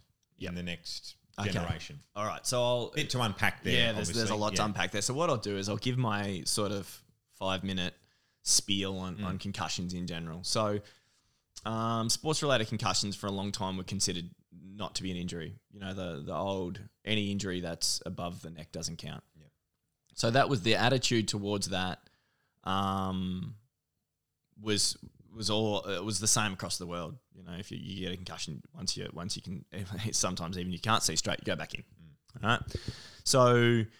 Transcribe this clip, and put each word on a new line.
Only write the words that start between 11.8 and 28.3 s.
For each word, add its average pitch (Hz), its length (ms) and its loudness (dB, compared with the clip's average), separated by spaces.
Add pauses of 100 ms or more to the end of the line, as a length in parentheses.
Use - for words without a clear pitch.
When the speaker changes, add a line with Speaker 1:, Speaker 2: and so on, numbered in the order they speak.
Speaker 1:
sports 151 340 0
related 127 260 4
concussions 101 460 0
for - 120 -6
a 101 40 0
long 98 220 -2
time 95 240 -2
were 92 80 -6
considered 87 460 -2 (200)
not 92 440 -10
to - 80 -6
be 92 80 -2
an 90 80 -4
injury. 87 400 -6 (120)
You 101 100 -18
know, 95 120 -8
the, 90 320 -6
the 87 100 -6
old, 95 460 -2 (240)
any 104 260 2
injury 98 300 0
that's 85 460 0
above 87 340 -6
the 80 100 -12
neck 80 220 -14
doesn't 82 240 -6
count. 73 260 -10 (140)
Speaker 2:
Yep. 76 140 -20 (640)
Speaker 1:
So - 160 2
that 127 180 6
was 120 140 2
the 110 140 6
attitude 117 520 4
towards 101 400 0
that, 92 320 -2 (640)
um, 95 920 0 (1080)
was, 104 360 2 (360)
was 107 180 -2
all, 107 340 4
it 92 180 -2
was 104 160 -2
the 107 80 0
same 107 260 4
across 90 260 -4
the 90 80 -8
world. 85 300 -6 (180)
You 87 100 -20
know, 87 80 -12
if 87 180 -10
you, - 80 -10
you 95 280 -8
get 87 60 -4
a 90 40 -6
concussion, 82 460 -8 (120)